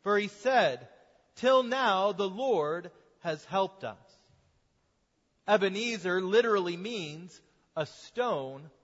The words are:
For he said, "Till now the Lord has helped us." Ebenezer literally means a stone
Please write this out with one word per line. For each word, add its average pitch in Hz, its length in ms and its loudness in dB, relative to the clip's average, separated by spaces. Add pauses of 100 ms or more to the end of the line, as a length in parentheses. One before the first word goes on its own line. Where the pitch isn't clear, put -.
For 202 160 2
he 208 100 0
said, 175 600 2 (480)
"Till 262 260 4
now 214 500 2
the 196 160 -2
Lord 175 600 -2 (300)
has 156 240 -6
helped 190 400 -4
us." - 340 -14 (1300)
Ebenezer 196 760 0
literally 190 560 2
means 180 640 -10 (360)
a 156 100 -4
stone 147 840 -6 (140)